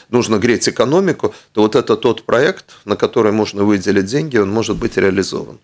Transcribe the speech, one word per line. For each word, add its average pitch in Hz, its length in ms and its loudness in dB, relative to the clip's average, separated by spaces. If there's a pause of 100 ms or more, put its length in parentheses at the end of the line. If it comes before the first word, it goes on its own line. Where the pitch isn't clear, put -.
(100)
нужно 110 280 0
греть 110 300 0
экономику, 147 640 0 (220)
то 107 80 2
вот 107 140 2
это 120 200 0
тот - 280 -2
проект, 135 400 0 (200)
на 101 120 -2
который 107 360 0
можно 101 320 0
выделить 101 420 2
деньги, 139 320 -2
он 98 120 2
может 107 260 -2
быть 113 220 -6
реализован. 95 640 -2